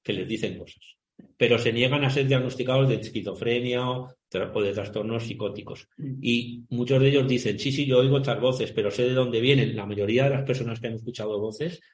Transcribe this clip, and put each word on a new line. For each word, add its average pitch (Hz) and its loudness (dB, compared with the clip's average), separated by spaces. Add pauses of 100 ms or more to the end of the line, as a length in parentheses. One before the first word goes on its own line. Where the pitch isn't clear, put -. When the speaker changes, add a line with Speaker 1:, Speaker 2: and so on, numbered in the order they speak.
Speaker 1:
que 107 -4
les 92 -4
dicen 107 -4
cosas, - -18 (560)
pero 117 4
se 117 0
niegan 131 2
a 139 2
ser 135 0
diagnosticados 131 2
de 117 2
esquizofrenia 123 -2
o 127 -6 (180)
tra-, 98 -4
o 113 -2
de 98 0
trastornos 107 -4
psicóticos. - -8 (100)
Speaker 2:
Mm. 135 -8 (100)
Speaker 1:
Y 120 -2
muchos 123 2
de 135 6
ellos 135 4
dicen, 117 0
"Sí, 139 -2
sí, 139 -2
yo 127 6
oigo 135 4
estas 127 0
voces, 120 0
pero 101 0
sé 123 0
de 127 2
dónde 120 2
vienen". 123 4
La 104 -4
mayoría 104 0
de 139 4
las 135 -2
personas 117 -4
que 120 -8
han 113 -6
escuchado 110 -6
voces 110 -6 (140)